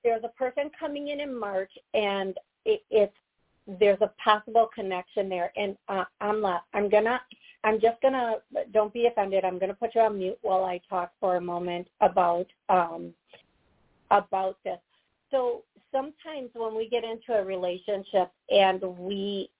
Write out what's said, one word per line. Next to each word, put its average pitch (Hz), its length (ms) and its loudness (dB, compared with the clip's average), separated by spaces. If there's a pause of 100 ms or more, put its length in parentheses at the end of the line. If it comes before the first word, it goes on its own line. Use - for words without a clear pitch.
there's 226 220 0
a 233 60 -8
person 285 480 -6
coming 285 300 -8
in 285 120 -6
in 269 180 -8
March, 196 320 -6 (240)
and 196 420 -2 (280)
it, 214 260 0
it's, 202 240 2 (640)
there's 202 220 4
a 208 100 2 (120)
possible 220 520 4
connection 190 540 -4
there. 180 280 -4
And, 196 200 -4 (120)
uh, 190 160 -2 (160)
Amla, 208 380 0 (160)
I'm 208 140 0
gonna, 220 320 4 (420)
I'm 214 180 2
just 233 220 2
gonna, 254 360 0 (340)
don't 214 200 2
be 240 140 0
offended. 196 380 0
I'm 180 160 -2
gonna 196 140 -2
put 226 200 -6
you 226 60 2
on 214 180 2
mute 185 240 -4
while 190 220 0
I 180 160 -6 (100)
talk 175 300 -4
for 180 160 2
a 180 40 0
moment 175 460 -6 (140)
about, 180 480 4 (200)
um, 170 460 0 (960)
about 190 540 2
this. 185 140 -6 (520)
So 247 320 0 (280)
sometimes 277 640 -6
when 226 220 -6
we 226 120 -4
get 233 160 -2
into 226 280 -8
a 202 120 2
relationship 185 840 -2 (200)
and 190 300 6 (180)
we 196 600 -6